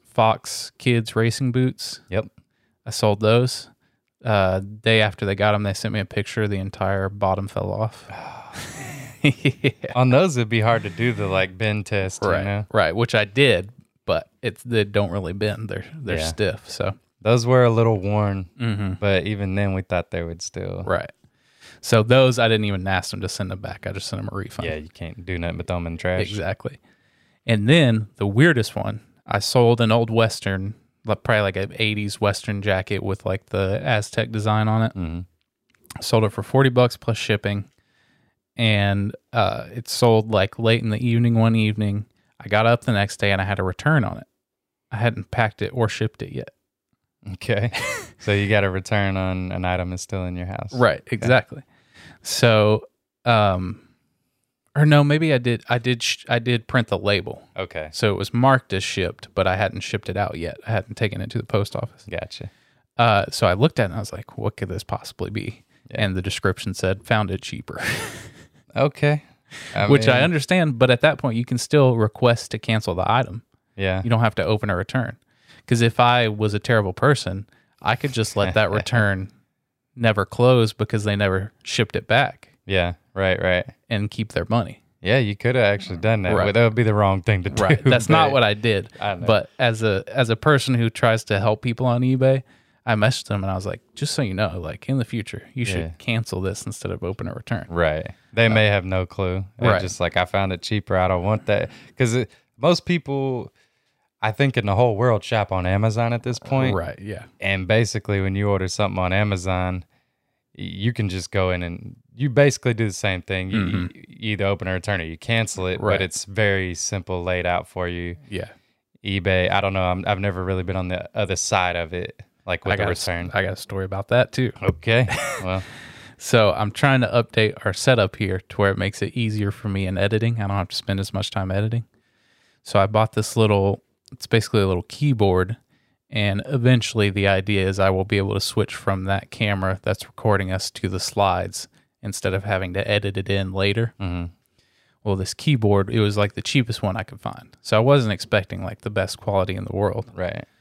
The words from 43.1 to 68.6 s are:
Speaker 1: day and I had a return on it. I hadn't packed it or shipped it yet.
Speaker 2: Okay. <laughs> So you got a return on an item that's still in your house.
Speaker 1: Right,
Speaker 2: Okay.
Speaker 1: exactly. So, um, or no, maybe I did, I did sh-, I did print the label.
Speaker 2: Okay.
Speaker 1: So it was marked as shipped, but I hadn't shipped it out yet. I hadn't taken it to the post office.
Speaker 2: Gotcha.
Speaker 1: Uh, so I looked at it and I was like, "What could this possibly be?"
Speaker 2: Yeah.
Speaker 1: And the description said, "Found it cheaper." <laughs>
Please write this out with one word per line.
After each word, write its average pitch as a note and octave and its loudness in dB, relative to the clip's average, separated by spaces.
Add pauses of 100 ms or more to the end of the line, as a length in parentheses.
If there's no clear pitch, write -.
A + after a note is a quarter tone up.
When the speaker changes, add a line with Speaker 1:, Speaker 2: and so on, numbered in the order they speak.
Speaker 1:
day G2+ 0
and F#2+ 2
I F#2 -2
had G2 -2
a F#2+ 0
return B2+ 0
on - -6
it. - -18 (640)
I G#2+ -6
hadn't A2 -2
packed A2 -2
it G2 -4
or A#2 0
shipped - -4
it - -12
yet. - -10 (840)
Speaker 2:
Okay. G#2 -2
<laughs> - -6 (400)
So G#2+ -2
you G2+ 2
got G#2 4
a G2 2
return G2 -2
on F#2 -2
an F#2 -4
item F2+ -2
that's F2+ -8
still F#2 -6
in F2+ -6
your F2+ -8
house. G2 -10
Speaker 1:
Right, G#2 4
Speaker 2:
Okay. - -8
Speaker 1:
exactly. B2 0 (580)
So, G#2+ 4 (420)
um, F#2+ 2 (960)
or D3 4
no, D3 6
maybe D3+ 2
I B2+ 4
did, A#2+ -2
I A#2+ 0
did B2 -2
sh-, - -4
I B2 2
did A#2+ -2
print A#2+ 2
the F#2+ 0
label. G2+ -2
Speaker 2:
Okay. F2 -8
Speaker 1:
So G#2+ 0
it F#2+ -4
was G2 -6
marked B2+ 2
as F#2+ -2
shipped, - -4
but F#2 2
I F#2 2
hadn't F#2+ -2
shipped - -8
it F#2 -4
out G2 -4
yet. E2 -8 (100)
I A2 -4
hadn't G#2 -4
taken G2 -4
it G2+ -8
to - -4
the A2 -6
post - -2
office. - -10
Speaker 2:
Gotcha. - -10 (440)
Speaker 1:
Uh, A2+ 4
so - 0
I F2+ 4
looked B2+ 2
at A2 4
it - -
and F#2 -6
I A2 -6
was G#2+ -8
like, - -14
"What A2 -4
could G2 -8
this F#2 -8
possibly - -10
be?" G#2 -10 (260)
Speaker 2:
Yeah. - -12 (100)
Speaker 1:
And F#2+ -2
the F#2 -4
description F#2+ -2
said, F#2+ -2
"Found G#2+ 0
it F#2+ -6
cheaper." - -12
<laughs> - -2 (840)